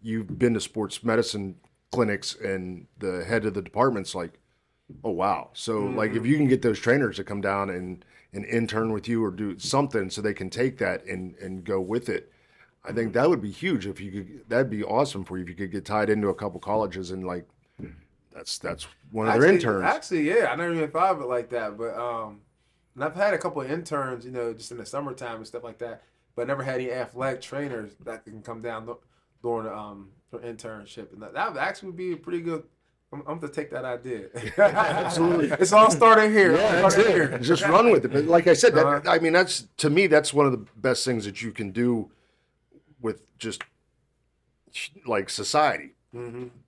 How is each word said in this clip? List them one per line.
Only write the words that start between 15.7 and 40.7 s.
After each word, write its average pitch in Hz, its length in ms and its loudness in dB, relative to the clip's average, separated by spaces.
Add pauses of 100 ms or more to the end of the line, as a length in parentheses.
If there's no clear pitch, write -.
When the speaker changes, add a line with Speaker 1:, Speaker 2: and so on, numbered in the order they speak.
Speaker 1:
get 98 120 -6
tied 104 260 0
into 107 180 2
a 92 60 0
couple 95 260 -8
colleges 95 500 -4
and, 92 160 -8
like, 90 200 -8 (840)
that's, - 260 -12
that's 85 280 -10 (240)
one 110 180 -2
of 123 60 4
their 123 80 6
Speaker 2:
Actually, 180 140 8
Speaker 1:
interns. 104 280 0
Speaker 2:
actually, 170 460 0
yeah, 208 220 4
I 127 40 -4
never 170 160 -4
even 160 180 -2
thought 180 260 2
of 151 40 -10
it 131 60 -8
like 123 240 -4
that. 110 260 -6
But, 110 220 -8
um, 113 420 -8 (540)
and 127 100 -6
I've 156 120 -6
had 202 180 2
a 160 40 -2
couple 151 240 -6
of 131 80 -6
interns, 139 540 -6
you 127 60 -14
know, 120 240 -6
just - 180 -18
in 120 60 -14
the 104 80 -14
summertime 127 500 -8
and 110 100 -14
stuff 120 180 -12
like 113 140 -16
that, 117 240 -12 (340)
but 120 100 -4
never 139 160 -2
had 131 140 -4
any 127 160 -4
athletic 127 500 -6
trainers 127 480 -8 (140)
that 113 200 -12
can 110 180 -18
come 113 200 -14
down 113 240 -8
th-, 117 100 -12 (460)
during, 113 260 -2
um, 101 420 -14 (200)
for 120 80 -12
internship. 110 720 -14
And 104 100 -20
that, - 120 -18
that 196 180 -4
would 139 80 -6
actually 190 320 -6
be 180 200 -8
a 165 40 -6
pretty 170 240 -8
good, 165 220 -6 (500)
I'm, 143 140 -12
I'm 156 140 -8
gonna 147 120 -10
take 151 200 -8
that 131 120 -8
idea. 123 440 -8 (140)
<laughs> 110 160 -8
Speaker 1:
Absolutely. 180 880 2 (100)
Speaker 2:
It's 185 140 4
all 214 180 10
starting 214 420 8
here. 190 240 6
Speaker 1:
Yeah, 196 200 4
Speaker 2:
All 175 60 4
Speaker 1:
that's 190 120 6
Speaker 2:
starting 208 220 6
Speaker 1:
it. 151 140 4
Speaker 2:
here. 127 100 -6
Speaker 1:
Just 143 240 2
run 214 260 6
with 143 140 6
it. 113 80 -2
But 139 140 2
like 170 200 6
I 175 80 8
said, 240 220 6
that, 151 100 6
Speaker 2:
Uh-huh. 147 240 2
Speaker 1:
I 170 80 6
mean, 165 140 2
that's, 175 340 2 (120)
to 151 120 2
me, 185 160 6
that's 151 260 4
one 143 140 4
of 135 60 4
the 110 120 -4 (120)